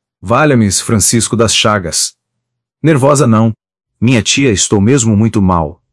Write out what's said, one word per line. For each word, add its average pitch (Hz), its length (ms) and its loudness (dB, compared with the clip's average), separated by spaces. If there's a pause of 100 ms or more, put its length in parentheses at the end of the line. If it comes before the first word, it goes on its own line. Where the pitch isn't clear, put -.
(200)
Valha-me, 117 500 2
Francisco 113 640 -2
das 110 200 0
Chagas. 95 580 -4 (720)
Nervosa 143 440 2
não. 113 240 2 (480)
Minha 117 240 2
tia, 139 280 0
estou 104 280 0
mesmo 113 380 2
muito 107 240 0
mal. 85 420 -2 (100)